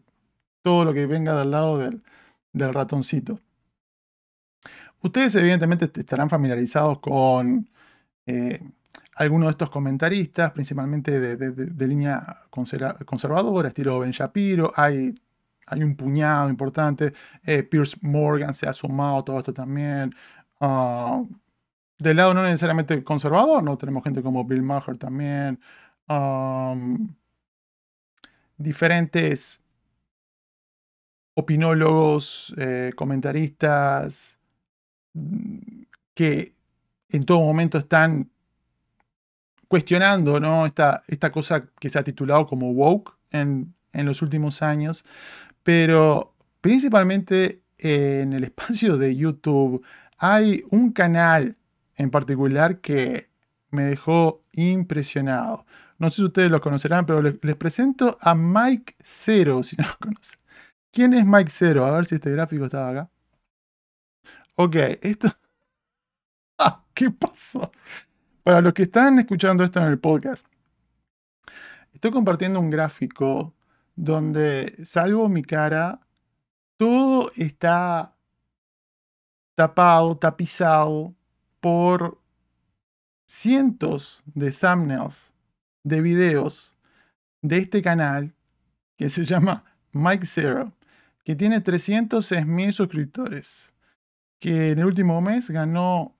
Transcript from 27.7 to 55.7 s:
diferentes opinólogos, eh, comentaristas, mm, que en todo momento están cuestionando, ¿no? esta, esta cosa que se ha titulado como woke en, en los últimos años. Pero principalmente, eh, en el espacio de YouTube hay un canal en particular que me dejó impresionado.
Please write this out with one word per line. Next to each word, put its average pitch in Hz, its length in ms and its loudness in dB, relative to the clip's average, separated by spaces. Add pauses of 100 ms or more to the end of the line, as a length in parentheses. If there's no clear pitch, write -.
diferentes 160 1040 -2 (1700)
opinólogos, 156 1200 0
eh, 127 380 -6
comentaristas, 143 1400 -4 (760)
mm, - 680 -12 (320)
que 156 400 -2 (540)
en 143 160 -2
todo 175 160 4
momento 156 380 0
están 156 520 0 (1400)
cuestionando, 180 720 2
¿no? 160 260 0
esta, 147 400 2
esta 151 240 -2
cosa 156 360 -4 (120)
que 139 120 -8
se 147 80 -2
ha 139 40 0
titulado 143 440 2
como 127 260 -4
woke 156 440 2 (140)
en, 143 440 -4 (180)
en 143 140 -4
los 139 160 -4
últimos 151 400 -2
años. 151 420 -4 (580)
Pero 160 720 4 (260)
principalmente, 190 1000 2 (160)
eh, 143 460 0
en 135 100 -2
el 131 120 -2
espacio 190 520 -2
de 131 180 0
YouTube 139 720 0 (320)
hay 208 540 2
un 226 220 4
canal 170 640 2 (400)
en 139 140 -2
particular 139 680 0
que 131 480 -4 (420)
me 143 140 -2
dejó 160 580 0 (100)
impresionado. 143 1120 -2 (320)